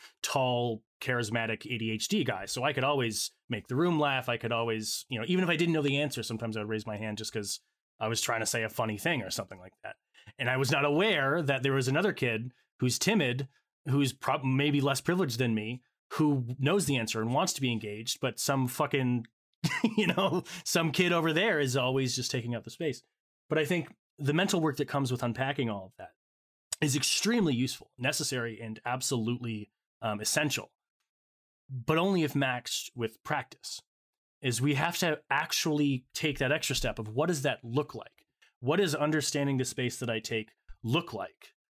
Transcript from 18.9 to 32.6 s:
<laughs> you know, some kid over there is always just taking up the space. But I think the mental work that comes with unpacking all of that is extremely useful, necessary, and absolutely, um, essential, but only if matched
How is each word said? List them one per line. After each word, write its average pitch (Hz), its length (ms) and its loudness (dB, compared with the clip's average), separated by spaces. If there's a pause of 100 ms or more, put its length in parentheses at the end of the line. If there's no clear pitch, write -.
<laughs> - 340 0
you 196 100 4
know, 180 360 2 (200)
some 165 280 2
kid 175 200 4
over 165 220 4
there 175 260 2
is 135 160 0
always 131 400 2
just 127 160 -4
taking 120 240 -2
up 110 80 -8
the 123 60 -14
space. 147 320 -6 (480)
But 156 80 2
I 156 80 4
think 170 280 -2 (240)
the 143 160 2
mental 180 280 2
work 151 160 0
that 135 100 0
comes 135 240 -2
with 123 120 -2
unpacking 127 460 -2
all 95 180 -6
of - 100 -20
that - 160 -16 (680)
is 147 140 2
extremely 196 580 2
useful, - 440 -4
necessary, 123 640 -2
and 110 240 -8
absolutely, 120 840 -2 (320)
um, 107 200 -4
essential, 147 500 -2 (1000)
but 135 280 0
only 180 260 4
if 143 120 -2
matched 131 600 -2